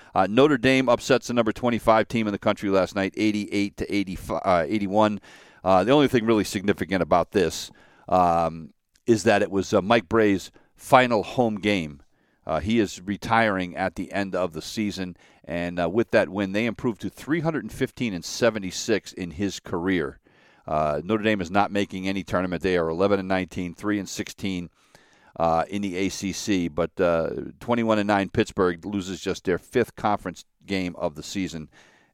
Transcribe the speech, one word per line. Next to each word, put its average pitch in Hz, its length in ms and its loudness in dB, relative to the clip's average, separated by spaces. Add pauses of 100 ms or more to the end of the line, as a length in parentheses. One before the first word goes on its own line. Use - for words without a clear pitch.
(140)
Uh, 92 140 2
Notre 131 300 4
Dame 131 300 2
upsets 120 380 2
the 120 80 -4
number 110 180 2
twenty-five 113 540 2
team 113 220 -2
in 101 40 -2
the 98 60 -2
country 104 300 -2
last 95 260 2
night, 95 220 -2
eighty-eight 104 640 -2
to - 160 -4
eighty-five, 92 500 -4
uh, 87 240 4
eighty-one. 104 520 0 (440)
Uh, 92 180 6
the 117 100 2
only 147 140 6
thing 113 200 2
really 110 180 4
significant 95 580 0
about 82 300 2
this, 85 380 0 (380)
um, 82 640 2 (320)
is 110 160 4
that 104 200 4
it 90 80 -2
was, 95 220 -2
uh, 101 80 6
Mike 113 280 2
Brey's 107 440 2 (240)
final 123 460 2
home 110 340 -2
game. 85 460 -2 (440)
Uh, 80 140 -2
he 110 180 0
is 98 220 0
retiring 98 720 -2
at 90 200 -4
the - 180 -10
end 95 220 -4
of 90 180 -2
the 80 80 -10
season, 95 560 -6 (300)
and, 87 320 -6
uh, 85 120 0
with 113 220 0
that 95 180 4
win, 95 220 -2
they 107 120 -2
improved 113 380 -4
to 101 80 -6
three 156 300 -4
hundred 147 240 -4
and 110 80 -12
fifteen 123 420 -4
and 82 100 -8
seventy-six 107 880 -2
in 90 200 -8
his 92 280 -4
career. 85 580 -2 (480)
Uh, 78 380 0
Notre 107 180 -2
Dame 107 200 0
is 82 80 -6
not 101 200 2
making 95 380 -4
any 98 140 -2
tournament. 90 400 -4
They 92 160 2
are 82 100 0
eleven 98 300 2
and 92 100 -6
nineteen, 90 460 -4
three 104 240 -2
and 92 100 -8
sixteen, 92 640 -8 (680)
uh, 82 300 2
in 101 140 -6
the 92 140 -4
A 95 120 0
C 95 240 -6
C. 92 360 0
But, 82 300 -4
uh, 85 320 2 (300)
twenty-one 113 380 0
and 104 100 -2
nine 98 220 0
Pittsburgh 90 560 0
loses 95 340 -6
just - 240 -6
their 87 140 0
fifth - 380 -2
conference 101 500 -4 (180)
game 92 320 -4
of 82 180 -4
the 78 80 -12
season 82 460 -6 (460)